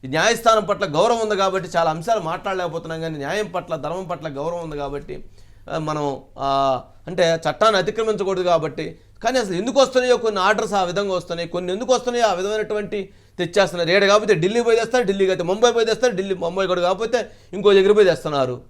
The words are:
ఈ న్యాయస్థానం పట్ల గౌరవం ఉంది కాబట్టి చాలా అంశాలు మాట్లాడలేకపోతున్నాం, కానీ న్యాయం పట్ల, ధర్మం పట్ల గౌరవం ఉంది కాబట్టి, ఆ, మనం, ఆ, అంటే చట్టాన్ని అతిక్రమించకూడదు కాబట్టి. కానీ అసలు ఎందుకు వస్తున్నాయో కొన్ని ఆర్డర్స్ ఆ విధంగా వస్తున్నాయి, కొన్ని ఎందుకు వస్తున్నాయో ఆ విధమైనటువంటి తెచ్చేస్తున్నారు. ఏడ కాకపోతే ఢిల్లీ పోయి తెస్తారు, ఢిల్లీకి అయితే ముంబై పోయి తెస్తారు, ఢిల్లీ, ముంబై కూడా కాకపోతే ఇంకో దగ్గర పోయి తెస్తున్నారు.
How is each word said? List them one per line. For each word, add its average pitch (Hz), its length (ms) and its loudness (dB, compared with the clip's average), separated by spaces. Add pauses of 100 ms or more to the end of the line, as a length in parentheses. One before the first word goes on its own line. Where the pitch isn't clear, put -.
ఈ - 20 -8
న్యాయస్థానం 220 560 2
పట్ల 196 220 -2
గౌరవం 190 340 2
ఉంది 214 160 -2
కాబట్టి 190 420 -2
చాలా 165 140 2
అంశాలు 170 280 -2
మాట్లాడలేకపోతున్నాం, 165 800 -6
కానీ 160 160 -6
న్యాయం 170 300 -4
పట్ల, 170 280 -6
ధర్మం 156 280 -6
పట్ల 160 240 -8
గౌరవం 156 360 -6
ఉంది 151 140 -10
కాబట్టి, 143 480 -10 (440)
ఆ, - 80 -6
మనం, 151 440 -4 (180)
ఆ, 139 420 0 (260)
అంటే 180 160 0 (120)
చట్టాన్ని 175 420 2
అతిక్రమించకూడదు 196 640 -2
కాబట్టి. 160 560 -2 (240)
కానీ 254 160 2
అసలు 196 140 -4
ఎందుకు 220 260 -2
వస్తున్నాయో 247 380 4
కొన్ని 208 240 0
ఆర్డర్స్ 202 320 2
ఆ 196 100 2
విధంగా 185 300 -2
వస్తున్నాయి, 170 360 -6
కొన్ని 180 240 -4
ఎందుకు 240 200 0
వస్తున్నాయో 240 340 0
ఆ 196 60 2
విధమైనటువంటి 208 760 -4 (300)
తెచ్చేస్తున్నారు. 175 500 0
ఏడ 202 160 4
కాకపోతే 208 300 4
ఢిల్లీ 190 260 0
పోయి 226 160 4
తెస్తారు, 233 260 0
ఢిల్లీకి 196 280 0
అయితే 175 120 -2
ముంబై 214 280 4
పోయి 226 140 0
తెస్తారు, 226 300 0
ఢిల్లీ, 196 200 -2
ముంబై 185 300 -2
కూడా 180 160 0
కాకపోతే 214 500 -2 (220)
ఇంకో 202 200 4
దగ్గర 196 180 6
పోయి 208 140 8
తెస్తున్నారు. 143 640 0